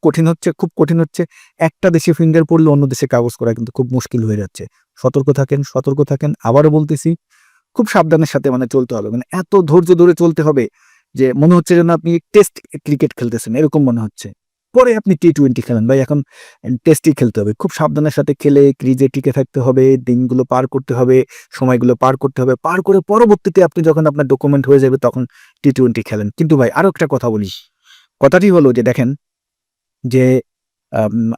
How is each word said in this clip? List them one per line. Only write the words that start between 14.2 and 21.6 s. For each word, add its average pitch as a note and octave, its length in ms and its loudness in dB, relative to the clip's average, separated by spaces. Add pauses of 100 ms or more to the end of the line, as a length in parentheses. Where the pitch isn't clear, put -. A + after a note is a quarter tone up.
পরে B3 220 4
আপনি G3 200 -2
টি E3+ 160 2
টোয়েন্টি C3 300 0
খেলেন A2+ 260 -2
ভাই, C3+ 120 2
এখন C#3+ 220 -2 (640)
টেস্টই D#3 280 2
খেলতে A#2+ 280 -2
হবে। G#2 180 -2
খুব F3+ 120 -4
সাবধানের D3+ 400 -2
সাথে C#3+ 240 -2
খেলে C#3 380 4
ক্রিজে C3 360 0
টিকে C3+ 240 -4
থাকতে C3+ 280 -4
হবে, C3 360 2
দিনগুলো B2+ 480 -2
পার B2+ 220 -2
করতে C3 280 -6
হবে, B2+ 300 2 (260)
সময়গুলো B2 460 0